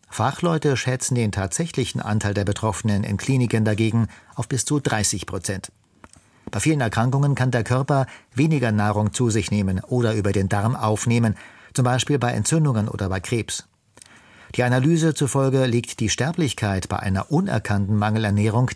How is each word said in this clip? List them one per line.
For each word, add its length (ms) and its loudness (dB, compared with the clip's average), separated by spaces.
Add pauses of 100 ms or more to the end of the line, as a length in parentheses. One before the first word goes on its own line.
(120)
Fachleute 680 0
schätzen 380 -2
den 160 0
tatsächlichen 680 -4
Anteil 360 -2
der 100 0
Betroffenen 580 -2
in 140 -4
Kliniken 480 0
dagegen 420 2 (280)
auf 120 -6
bis 180 -4
zu 140 0
dreißig 460 -2
Prozent. 460 -8 (800)
Bei 80 -4
vielen 200 2
Erkrankungen 540 2
kann 160 2
der 140 0
Körper 420 2 (280)
weniger 380 2
Nahrung 420 2
zu 180 0
sich 180 0
nehmen 300 0
oder 340 0
über 180 0
den 160 0
Darm 280 0
aufnehmen, 600 0 (380)
zum 100 0
Beispiel 360 2
bei 120 0
Entzündungen 560 2
oder 220 -4
bei 100 -2
Krebs. 460 -4 (880)
Die 100 0
Analyse 520 2
zufolge 500 2
liegt 340 -2
die 80 0
Sterblichkeit 800 -2
bei 120 -2
einer 320 -2
unerkannten 680 0
Mangelernährung 800 2